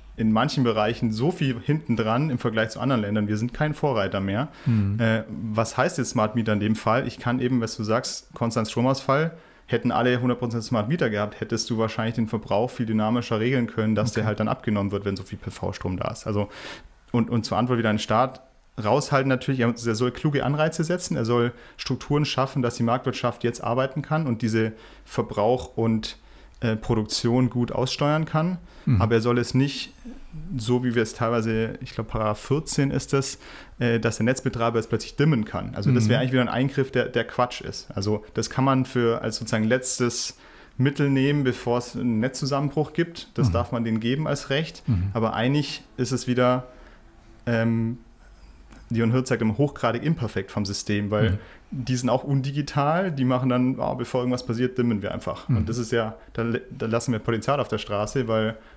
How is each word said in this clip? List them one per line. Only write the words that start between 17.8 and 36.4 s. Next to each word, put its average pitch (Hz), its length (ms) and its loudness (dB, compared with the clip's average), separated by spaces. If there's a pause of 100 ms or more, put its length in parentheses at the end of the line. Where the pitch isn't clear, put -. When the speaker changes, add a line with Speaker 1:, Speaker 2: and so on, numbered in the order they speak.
Speaker 1:
an 107 60 2
den 107 60 -2
Staat 127 380 0 (420)
raushalten 135 460 2
natürlich, 131 320 0
er 117 160 4
soll 117 340 0
kluge 143 340 0
Anreize 156 380 0
setzen, 170 340 -2
er 120 100 0
soll 120 260 2 (240)
Strukturen 143 480 -2
schaffen, 135 360 -2
dass 117 140 0
die - 80 -2
Marktwirtschaft 120 640 0
jetzt 117 180 -2
arbeiten 131 400 0
kann 156 240 -2
und 113 160 -2
diese 110 300 2 (320)
Verbrauch 113 720 0
und, 110 400 0 (420)
äh, 113 160 0
Produktion 117 760 0
gut 120 200 -2
aussteuern 147 540 0
kann. 165 340 0 (260)
Speaker 2:
Mhm. 113 160 4
Speaker 1:
Aber 110 160 4
er 113 40 4
soll 120 180 2
es 120 160 2
nicht, 139 380 2 (640)
so 123 260 0
wie 123 120 0
wir 120 80 4
es 110 120 -2
teilweise, 113 640 0
ich - 140 -12
glaub, 113 140 -6
Paragraph 107 320 0
vierzehn 143 500 0
ist - 240 -2
es, 135 240 0 (400)
äh, 117 220 2
dass 113 160 0
der 117 80 0
Netzbetreiber 117 540 0
es 110 100 0
plötzlich - 260 -4
dimmen 147 300 4
kann. 101 300 -6
Also 104 180 2
das 117 120 4
Speaker 2:
Mhm. 107 40 4
Speaker 1:
wär 120 100 6
eigentlich 127 140 0
wieder 127 100 4